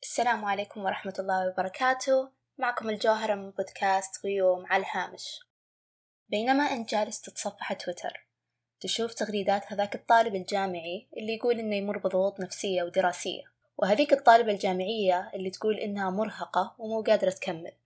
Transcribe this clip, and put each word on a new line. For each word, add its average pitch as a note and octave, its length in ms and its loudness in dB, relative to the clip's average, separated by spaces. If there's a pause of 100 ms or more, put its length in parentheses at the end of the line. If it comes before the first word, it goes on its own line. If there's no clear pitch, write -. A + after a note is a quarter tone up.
(180)
السلام A#3 280 0
عليكم G3+ 400 -4
ورحمة F#3+ 340 -4
الله F#3+ 280 0
وبركاته. B3+ 800 2 (280)
معكم A#3+ 320 -2
الجوهرة A3 460 2
من G3 160 -10
بودكاست G3 760 -2
غيوم F#3 400 2
على F#3+ 160 2
الهامش. - 580 -6 (920)
بينما B3 340 2
أنت C4 260 -2
جالس G#3+ 320 -2
تتصفح - 520 -6
تويتر، - 540 -10 (520)
تشوف A3+ 340 -2
تغريدات G3+ 600 -2
هذاك G3+ 220 -2
الطالب A3+ 400 4
الجامعي F#3 720 -4 (100)
اللي A3 180 -6
يقول A#3 240 0
إنه G#3+ 160 -2
يمر G3+ 220 -2
بضغوط F#3+ 420 0
نفسية F#3 440 -2
ودراسية، F3+ 600 -2 (340)
وهذيك G#3+ 360 4
الطالبة A#3 380 8
الجامعية F#3+ 840 0
اللي F#3+ 160 -4
تقول G#3+ 260 -2
إنها G3+ 340 -4
مرهقة G3 680 -4
ومو A3 240 -4
قادرة G3+ 300 4
تكمل E3+ 400 -8 (140)